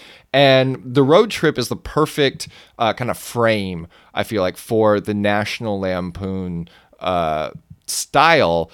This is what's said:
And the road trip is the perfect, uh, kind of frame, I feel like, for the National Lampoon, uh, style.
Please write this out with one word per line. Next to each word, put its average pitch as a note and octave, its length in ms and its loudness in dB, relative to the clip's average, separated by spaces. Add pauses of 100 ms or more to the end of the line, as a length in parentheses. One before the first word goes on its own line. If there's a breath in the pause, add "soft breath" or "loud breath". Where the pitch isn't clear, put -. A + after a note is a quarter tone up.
(320 loud breath)
And C3 540 4
the C3 160 2
road F3 300 6
trip D3+ 260 0
is A#2+ 120 -2
the A2 60 -6
perfect, - 720 -2 (300 loud breath)
uh, A2 160 0
kind A#2+ 160 -6
of F2+ 80 -6
frame, G2 680 -2 (260 soft breath)
I G2 80 -2
feel G2+ 220 -2
like, F2+ 140 -4
for G#2+ 420 2
the G#2 160 -4
National G#2 640 -2
Lampoon, F2+ 920 -6 (300 soft breath)
uh, D#2+ 500 -2 (380)
style. A#2+ 880 2